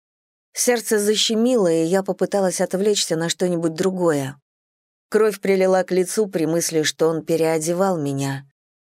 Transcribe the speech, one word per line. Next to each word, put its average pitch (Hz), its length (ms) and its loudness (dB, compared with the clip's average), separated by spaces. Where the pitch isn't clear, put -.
Сердце 226 460 0
защемило, 214 680 2
и 165 140 2
я 185 180 0
попыталась 190 600 -2
отвлечься 190 560 0
на 170 100 -2
что-нибудь 170 460 -2
другое. 165 640 -2
Кровь 214 320 2
прилила 185 420 2
к 185 80 -8
лицу 185 360 0
при 170 180 -2
мысли, 160 380 0
что 160 240 0
он 160 180 -2
переодевал 165 720 0
меня. 139 480 -4